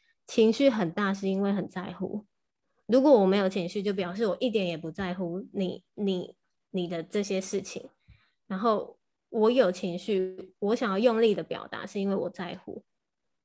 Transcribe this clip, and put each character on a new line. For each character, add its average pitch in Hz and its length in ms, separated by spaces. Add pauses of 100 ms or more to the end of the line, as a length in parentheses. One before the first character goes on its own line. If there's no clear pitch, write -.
(260)
情 226 260
绪 277 160
很 220 220
大 196 240
是 196 140
因 190 120
为 202 120
很 202 160
在 180 240
乎。” 190 340 (640)
如 247 100
果 285 120
我 208 120
没 190 140
有 190 100
情 190 200
绪， 202 140
就 202 120
表 180 200
示 220 120
我 180 140
一 254 100
点 208 160
也 170 100
不 160 140
在 180 240
乎 185 380
你， 185 320 (100)
你， 190 400 (360)
你 180 180
的 170 140
这 202 200
些 190 180
事 190 220
情。 - 260 (580)
然 190 120
后 214 400 (300)
我 220 220
有 247 200
情 180 260
绪， 185 640
我 208 160
想 247 160
要 190 80
用 226 240
力 220 120
的 165 80
表 - 260
达， - 180
是 202 140
因 196 80
为 190 60
我 185 140
在 180 280
乎。 - 280 (600)